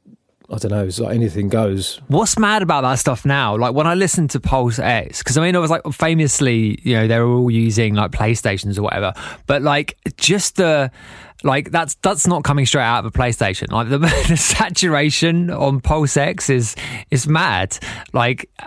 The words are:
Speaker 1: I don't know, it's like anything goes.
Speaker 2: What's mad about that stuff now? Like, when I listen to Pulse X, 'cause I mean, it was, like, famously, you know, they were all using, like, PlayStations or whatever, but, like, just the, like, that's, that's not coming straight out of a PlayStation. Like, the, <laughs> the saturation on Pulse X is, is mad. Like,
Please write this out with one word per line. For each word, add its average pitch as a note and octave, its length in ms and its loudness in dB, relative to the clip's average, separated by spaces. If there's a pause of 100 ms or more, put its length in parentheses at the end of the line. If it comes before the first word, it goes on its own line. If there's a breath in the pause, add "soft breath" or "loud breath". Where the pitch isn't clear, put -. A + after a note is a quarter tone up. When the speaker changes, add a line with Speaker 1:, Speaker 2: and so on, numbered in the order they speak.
(500)
Speaker 1:
I A2+ 80 -8
don't G#2 140 -4
know, G2+ 140 0
it's F#2 140 -6
like A2 140 -2
anything G2+ 360 0
goes. G2 580 0
Speaker 2:
What's F#3+ 320 2
mad G#3+ 220 2
about D#3+ 200 2
that B2+ 180 0
stuff C3 260 -2
now? C3 320 2
Like, A#2+ 160 0
when D3+ 120 2
I E3+ 100 2
listen F3+ 340 0
to C3 100 -4
Pulse B2 400 0
X, A#2 420 -2
'cause B2+ 160 -2
I D#3 40 4
mean, F3+ 140 2
it F3+ 40 2
was, D#3+ 100 0
like, E3 120 0 (100)
famously, C3 920 0
you B2 120 0
know, A2 120 2
they A#2 120 2
were A#2+ 80 2
all B2 240 2
using, A2+ 440 2
like, G#2 160 0
PlayStations G#2 680 -2
or G#2 60 -2
whatever, G2 300 -2 (320 loud breath)
but, C#3 160 0
like, D3 360 -2 (180)
just - 400 0
the, D3+ 340 2 (540 loud breath)
like, C#3+ 260 0
that's, E3 320 -2
that's D3+ 240 0
not F3 180 2
coming C#3+ 220 2
straight C#3 160 2
out A#2 240 0
of A2+ 80 -8
a - 20 -18
PlayStation. A#2 560 -2
Like, A2+ 180 -2
the, C#3 100 0
<laughs> D3+ 300 2
the E3 80 4
saturation E3+ 1120 0
on C#3 300 0
Pulse D3+ 360 0
X C#3+ 320 0
is, B2 260 0 (360 loud breath)
is C#3+ 160 0
mad. C#3+ 500 0 (340 loud breath)
Like, B2 380 0 (180)